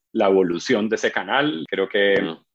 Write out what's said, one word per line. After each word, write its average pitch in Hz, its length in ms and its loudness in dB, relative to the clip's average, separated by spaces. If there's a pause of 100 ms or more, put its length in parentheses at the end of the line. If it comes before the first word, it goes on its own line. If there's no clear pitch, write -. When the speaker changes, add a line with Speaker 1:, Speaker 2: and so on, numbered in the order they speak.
(140)
Speaker 1:
la 107 140 2
evolución 95 600 2
de 110 60 0
ese 110 160 -2
canal. 135 560 -4
Creo 95 220 -4
que 101 320 2
Speaker 2:
Mm. 80 160 -6 (180)